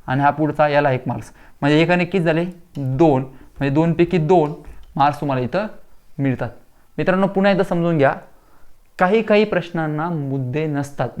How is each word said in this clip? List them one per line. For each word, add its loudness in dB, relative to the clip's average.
आणि -2
हा 4
पुढचा, 0
याला 2
एक -2
मार्क्स, -8
म्हणजे 4
एक 2
आणि 2
एक -4
किती 0
झाले? 2
दोन. 2
म्हणजे -2
दोनपैकी 2
दोन 2
मार्क्स 0
तुम्हाला -2
इथं -4
मिळतात. -2
मित्रांनो, 0
पुन्हा 2
एकदा 2
समजून 0
घ्या, 4
काही 2
काही 4
प्रश्नांना -4
मुद्दे -4
नसतात. -4